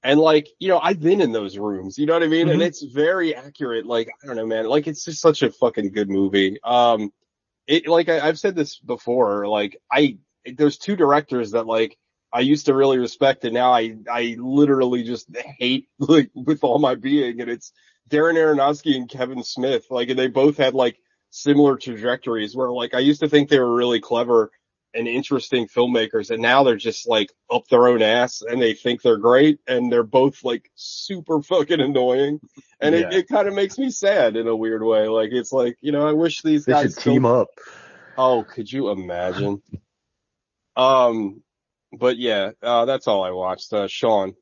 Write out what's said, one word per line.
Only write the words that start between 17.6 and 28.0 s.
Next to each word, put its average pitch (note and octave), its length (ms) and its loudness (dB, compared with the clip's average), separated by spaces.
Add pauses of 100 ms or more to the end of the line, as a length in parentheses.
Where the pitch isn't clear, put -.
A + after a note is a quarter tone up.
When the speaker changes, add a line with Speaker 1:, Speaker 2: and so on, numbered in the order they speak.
Speaker 1:
Darren D#3+ 260 2
Aronofsky D3 600 2
and B2 140 -8
Kevin B2+ 340 -8
Smith. B2+ 460 -4
Like, B2 200 -4
and B2+ 100 -2
they C3 80 2
both C#3 280 2
had, C3 180 0
like, B2+ 260 -2 (320)
similar C#3+ 440 4
trajectories A#2 800 -6
where, B2+ 160 -4
like, A#2+ 220 -6
I B2+ 60 0
used C#3+ 220 2
to D#3 80 0
think D3 200 4
they C#3+ 100 4
were A#2+ 160 2
really A#2+ 240 2
clever A#2 520 0 (420)
and A#2 140 -6
interesting B2 600 -4
filmmakers, A2+ 640 0
and A2+ 100 -4
now B2+ 220 4
they're B2 140 4
just, A2 300 -8
like, G#2+ 240 0 (200)
up A#2+ 160 -4
their B2 200 6
own A#2+ 140 4